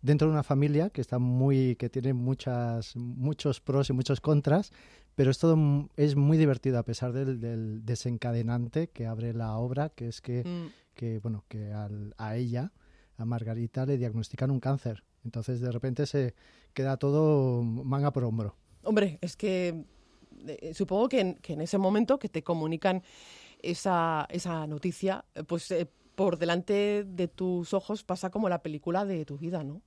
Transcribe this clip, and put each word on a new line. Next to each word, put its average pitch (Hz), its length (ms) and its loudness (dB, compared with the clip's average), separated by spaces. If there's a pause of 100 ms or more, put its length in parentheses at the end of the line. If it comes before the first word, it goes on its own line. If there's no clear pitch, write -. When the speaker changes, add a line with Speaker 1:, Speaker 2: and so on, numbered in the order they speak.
Speaker 1:
dentro 147 260 4
de 156 60 4
una 151 100 2
familia 147 480 4
que 139 100 -4
está 127 180 -2
muy, 127 560 4
que 120 140 -4
tiene 131 240 0
muchas, 120 840 -2
muchos 127 640 -2
pros 139 300 0
y 139 40 2
muchos 127 280 0
contras, 151 500 4 (440)
pero 135 160 6
es - 80 0
todo 165 160 6
m-, 147 320 4 (100)
es 147 180 4
muy 143 220 6
divertido 135 400 4
a 117 60 0
pesar 123 300 -4
del, 131 280 -2
del 113 420 -4
desencadenante 117 1040 -2
que 113 180 -8
abre 113 260 -4
la 110 240 -4
obra, 127 320 -2
que - 180 -10
es 113 140 -10
que, 123 240 -4
Speaker 2:
Mm. 175 220 -6 (260)
Speaker 1:
que, 113 260 -4
bueno, 107 300 -6
que 104 240 -8
al, 104 440 -8
a 110 200 -6
ella, 123 340 -4 (460)
a 113 80 -6
Margarita, 113 600 -4
le 139 120 0
diagnostican 117 540 -2
un 135 80 2
cáncer. 127 440 -2 (200)
Entonces, 117 380 -4
de 123 100 -2
repente 127 340 -2
se 135 300 0 (380)
queda 135 240 -2
todo 143 680 4
manga 131 480 0
por 131 120 0
hombro. 113 320 -2 (280)
Speaker 2:
Hombre, 202 380 2
es 175 160 -6
que, 180 480 -2 (600)
eh, 156 260 -10
supongo 202 360 0
que 262 120 2
en, 180 140 0
que - 180 -10
en 151 80 -4
ese 175 160 0
momento 208 420 4
que - 80 -6
te 160 160 -4
comunican 170 580 0 (600)
esa, 165 680 0
esa 165 380 -4
noticia, 180 580 -4 (100)
eh, 156 80 -10
pues, - 280 -6
eh, 175 160 0 (280)
por 180 220 2
delante 202 680 0
de 180 220 -4
tus 180 460 -2
ojos 202 300 -2
pasa 185 260 -4
como 208 200 0
la 175 120 -2
película 170 440 -4
de 175 200 -4
tu 143 120 -12
vida, 165 260 -6
¿no? 147 240 -10